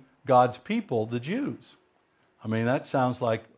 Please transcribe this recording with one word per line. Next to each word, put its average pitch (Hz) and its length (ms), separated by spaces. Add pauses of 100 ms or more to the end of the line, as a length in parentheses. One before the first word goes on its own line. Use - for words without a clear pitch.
(260)
God's 123 320
people, 139 480
the 120 140
Jews. 160 560 (680)
I 110 60
mean, 113 180
that 131 180
sounds 127 380
like 113 220 (140)